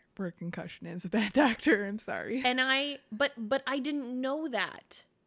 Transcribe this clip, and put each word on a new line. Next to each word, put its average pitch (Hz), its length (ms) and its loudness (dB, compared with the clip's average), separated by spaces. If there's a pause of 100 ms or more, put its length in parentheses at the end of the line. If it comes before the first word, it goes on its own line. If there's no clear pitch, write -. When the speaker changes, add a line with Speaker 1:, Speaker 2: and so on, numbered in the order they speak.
(160)
Speaker 1:
for 196 100 -4
a 175 60 -4
concussion 175 560 -10
is 175 180 -8
a 175 40 -6
bad 208 240 2
<laughs> - 0 -
doctor. 233 520 4
I'm 202 140 -4
sorry. 214 440 -4
Speaker 2:
And 254 160 2
I, 269 400 2 (120)
but, 220 260 0
but 233 300 0
I 269 100 -2
didn't 262 420 -2
know 277 280 -2
that. - 560 -4 (240)